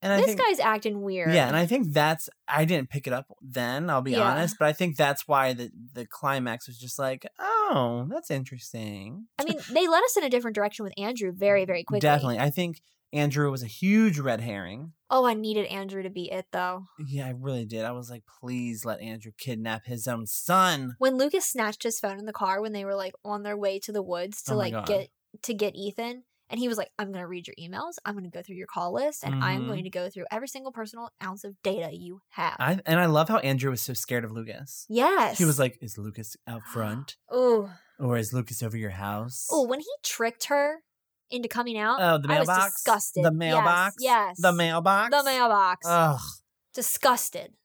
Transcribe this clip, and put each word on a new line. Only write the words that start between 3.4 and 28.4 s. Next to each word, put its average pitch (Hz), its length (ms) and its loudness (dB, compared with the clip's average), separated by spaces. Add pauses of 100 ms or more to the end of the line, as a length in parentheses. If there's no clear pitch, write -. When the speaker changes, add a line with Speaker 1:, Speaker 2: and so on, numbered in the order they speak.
Speaker 1:
then, 127 480 -4
I'll 135 120 2
be 131 100 -2
Speaker 2:
Yeah. 117 100 2 (100)
Speaker 1:
honest, 160 280 0
but 151 80 6
I 151 60 4
think 170 240 -2
that's 143 300 2
why 135 260 4
the, 120 180 -8 (220)
the 123 140 -8
climax 127 600 -4
was 120 120 -18
just 123 200 -12
like, 131 260 -4 (140)
"Oh, 208 720 0
that's 311 220 -8
interesting." 120 960 -10 (120)
Speaker 2:
I 277 60 -2
mean, 320 140 2 (120)
they 339 160 4
led 330 160 6
us - 140 2
in 381 60 2
a 277 60 0
different 240 260 0
direction 208 280 -2
with 196 140 -8
Andrew 208 340 -4
very, 196 340 4
very 180 180 -2
quickly. - 180 -2
Speaker 1:
Definitely. 139 380 4
I 139 100 4
think 170 320 -4 (320)
Andrew 147 360 2
was 131 140 -6
a 117 40 -8
huge 196 520 4
red 123 220 0
herring. 110 520 -8 (160)
Speaker 2:
Oh, 262 160 4
I 233 80 4
needed 214 340 -2
Andrew 196 360 -8
to 185 60 -6
be 180 200 -8
it, 185 220 -8
though. 185 360 -4 (120)
Speaker 1:
Yeah, 139 280 -6
I - 20 -8
really 127 360 -6
did. 110 200 -6
I 117 80 -4
was 123 180 -12
like, 117 120 -16 (180)
"Please 123 440 -6
let 113 160 -6
Andrew 110 360 -12
kidnap 110 500 -6
his 120 200 -8
own 117 200 -4
son." 170 720 2
Speaker 2:
When 262 180 2
Lucas 294 300 2
snatched 214 360 -4
his 233 160 -4
phone 196 200 -4
in 208 60 -12
the 214 80 -10
car 196 280 0
when 220 120 -4
they 202 120 -6
were, 196 100 -4
like, 190 200 -6 (100)
on 208 180 -4
their 208 140 -4
way 196 220 -2
to 214 140 -10
the 202 100 -2
woods 180 400 -6
to, - 80 -4
Speaker 1:
Oh 220 60 2
my - 60 2
Speaker 2:
like, 180 100 -2
Speaker 1:
God. 107 140 -4
Speaker 2:
get, - 220 0 (340)
to 240 100 -4
get 208 220 -2
Ethan, 233 500 -8 (240)
and 226 100 -6
he 247 80 0
was 233 100 -2
like, 190 220 -6
"I'm 196 140 -6
gonna 180 140 -8
read 175 200 -10
your - 100 -16
emails, 196 360 -10 (120)
I'm 208 100 -6
gonna 185 140 -10
go 175 120 -12